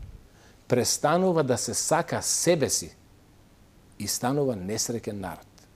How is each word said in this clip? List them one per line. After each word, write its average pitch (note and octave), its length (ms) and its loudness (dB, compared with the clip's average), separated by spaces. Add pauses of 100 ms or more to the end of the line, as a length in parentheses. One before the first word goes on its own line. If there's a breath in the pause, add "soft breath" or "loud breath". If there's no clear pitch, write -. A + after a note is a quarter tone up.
(680 soft breath)
Престанува D#3+ 760 2
да B2 140 2
се A2+ 160 -4
сака D#3 480 0
себе D#3 480 2
си - 260 -4 (1040)
и G#2 80 -8
станува C3+ 480 0
несреќен G#2+ 580 -4
народ. F#2 320 -10 (300)